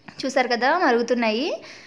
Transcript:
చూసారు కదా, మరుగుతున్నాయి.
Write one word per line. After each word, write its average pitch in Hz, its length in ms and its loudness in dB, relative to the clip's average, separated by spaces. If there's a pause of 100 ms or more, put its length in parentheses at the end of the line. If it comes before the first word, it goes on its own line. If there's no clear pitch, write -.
(240)
చూసారు 254 320 0
కదా, 247 160 2 (120)
మరుగుతున్నాయి. 240 640 2 (400)